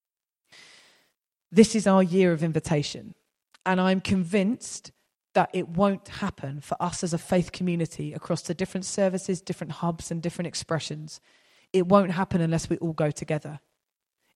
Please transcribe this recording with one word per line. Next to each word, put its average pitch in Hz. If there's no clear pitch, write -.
This 208
is 214
our 190
year 185
of 156
invitation, 156
and 185
I'm 185
convinced 190
that 180
it 185
won't 190
happen 147
for -
us 175
as 175
a 170
faith 180
community 165
across -
the 180
different 185
services, 185
different 160
hubs, -
and 170
different 170
expressions. -
It 185
won't 190
happen 185
unless 165
we 170
all 165
go 156
together. 147